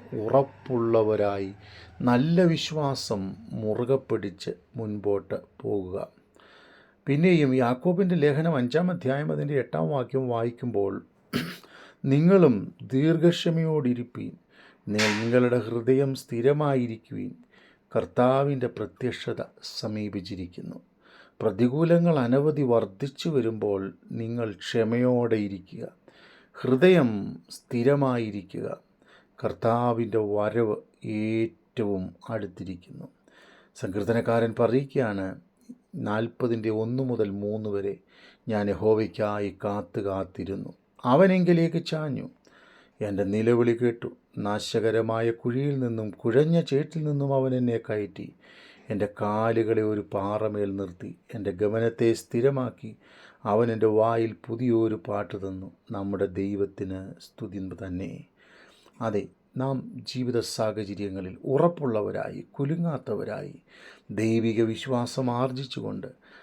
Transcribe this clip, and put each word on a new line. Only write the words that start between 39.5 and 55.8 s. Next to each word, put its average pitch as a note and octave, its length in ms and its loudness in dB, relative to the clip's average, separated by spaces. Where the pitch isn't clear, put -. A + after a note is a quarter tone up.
കാത്തു G#2 360 -6
കാത്തിരുന്നു, G2 720 -6
അവനെങ്കിലേക്ക് E3+ 800 4
ചാഞ്ഞു, D3+ 440 -6
എൻ്റെ G2+ 220 -2
നിലവിളി A#2 580 4
കേട്ടു. A#2+ 280 0
നാശകരമായ A2+ 960 0
കുഴിയിൽ C3+ 480 -2
നിന്നും A2+ 320 -4
കുഴഞ്ഞ D#3 500 4
ചേറ്റിൽ D3+ 420 -2
നിന്നും C#3 300 0
അവൻ C3 220 2
എന്നെ A#2+ 220 2
കയറ്റി, - 560 -6
എൻ്റെ G#2 200 -2
കാലുകളെ A2 600 2
ഒരു G#2+ 220 0
പാറമേൽ G#2 600 -2
നിർത്തി, F#2+ 400 -8
എൻ്റെ G2+ 180 -4
ഗമനത്തെ A2+ 640 2
സ്ഥിരമാക്കി. B2 840 -2
അവൻ A2+ 280 2
എൻ്റെ A2 140 2
വായിൽ A2 500 2
പുതിയൊരു A2+ 600 0
പാട്ട് G2+ 400 -6
തന്നു." F#2+ 240 -10